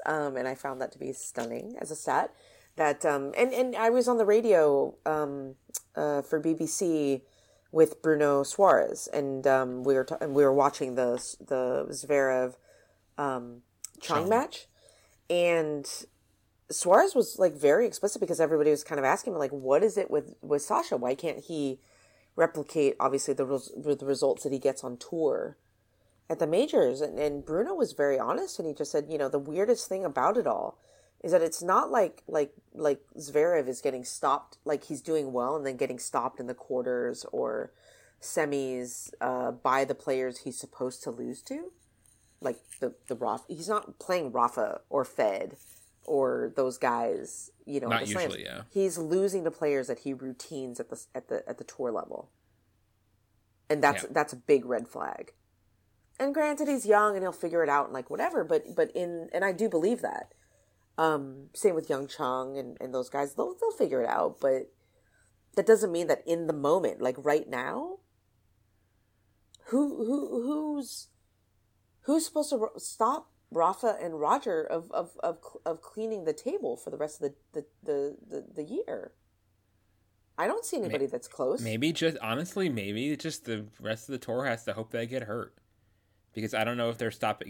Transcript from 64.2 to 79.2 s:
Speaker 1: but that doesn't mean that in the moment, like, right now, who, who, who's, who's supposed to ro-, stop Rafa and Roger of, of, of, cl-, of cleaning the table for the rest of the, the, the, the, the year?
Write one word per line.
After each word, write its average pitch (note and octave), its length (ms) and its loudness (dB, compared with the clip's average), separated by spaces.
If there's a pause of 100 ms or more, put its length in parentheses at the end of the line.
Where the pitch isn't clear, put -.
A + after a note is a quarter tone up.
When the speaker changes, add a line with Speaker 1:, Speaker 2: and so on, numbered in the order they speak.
Speaker 1:
but C3 320 0 (840)
that G3 100 2
doesn't G#3+ 260 6
mean E3+ 160 -2
that - 200 2
in E3+ 180 0
the D#3 80 0
moment, D3 480 2
like, B2+ 160 0
right D3 320 0
now, A#3+ 480 -6 (1700)
who, C4+ 380 0
who, C4 380 -2
who's, D4 640 -6 (960)
who's D#4+ 240 0
supposed D4+ 260 -4
to C4+ 60 0
ro-, A3 200 -4
stop B3 540 -2 (180)
Rafa F#3 520 0
and E3 180 -6
Roger F3 440 0
of, E3 280 -6
of, F3 200 -4 (120)
of, E3 180 -2
cl-, - 240 -18
of D#3+ 160 -4
cleaning G#3+ 440 -8
the D#3 80 0
table A3+ 440 -6
for - 120 -14
the D3 80 -8
rest D3+ 240 -8
of C#3+ 100 -2 (220)
the, D3+ 80 -8
the, D3 40 -12 (180)
the, C#3+ 340 -2 (120)
the, - 160 -10 (100)
the D3+ 80 -6
year? D#3 500 -8 (1200)